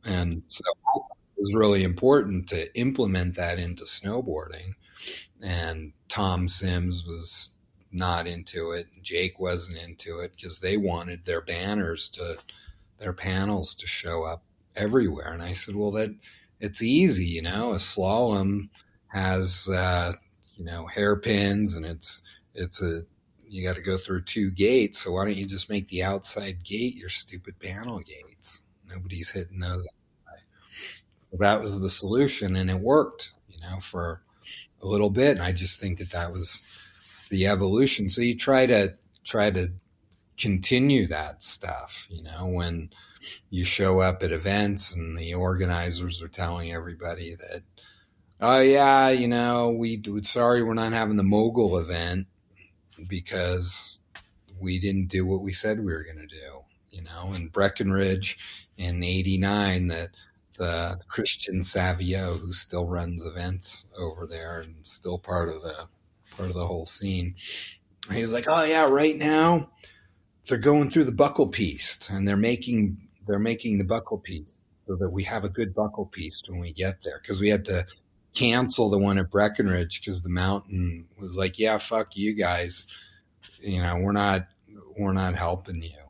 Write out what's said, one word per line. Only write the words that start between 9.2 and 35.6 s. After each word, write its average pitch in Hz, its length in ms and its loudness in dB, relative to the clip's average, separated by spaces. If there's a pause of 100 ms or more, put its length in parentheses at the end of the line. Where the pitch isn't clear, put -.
wasn't 90 380 -4
into 85 420 -12
it, 87 200 -12
'cause 87 200 -8
they 95 160 0
wanted 87 480 -4
their 85 180 -2
banners 87 680 -4
to, 85 280 -8 (600)
their 98 140 -6
panels 95 640 -2
to - 100 -14
show 85 380 -6
up 80 200 -8 (320)
everywhere. 104 560 0
And 82 100 -10
I 87 120 -6
said, 101 200 -4
"Well, 104 180 -2
that, 107 200 -2 (480)
it's 104 220 -2
easy, 120 440 4
you 82 160 -4
know, 101 300 -2
a 95 40 -2
slalom 101 960 2 (380)
has, 95 600 0
uh, 90 460 0 (420)
you 85 80 -12
know, 82 220 -10
hairpins, 101 880 2
and 82 100 -6
it's, - 380 -6 (320)
it's 90 260 -6
a, 85 220 -2 (460)
you 92 180 -8
gotta 90 160 -4
go 92 160 -2
through 92 240 -4
two 98 300 -2
gates. 104 480 4
So 92 120 -2
why 92 120 0
don't 101 120 -2
you 98 100 -6
just 95 240 -6
make 101 180 -2
the 90 160 -2
outside 98 580 -4
gate 107 340 -4
your 90 120 -14
stupid - 500 -8
panel 104 420 -10
gates? - 600 -8 (260)
Nobody's 90 420 -6
hitting 92 280 -8
those 90 300 -4 (400)
anyway." - 140 -20 (760)
So - 220 -16
that 104 200 4
was 101 200 -4
the 95 100 0
solution, 107 680 2
and 92 140 2
it 92 100 0
worked, 131 520 2 (160)
you - 120 -20
know, 90 200 -10
for 85 420 -8 (580)
a 95 60 -10
little 104 240 2
bit. 131 220 4
And 90 100 0
I 92 100 0
just 90 280 0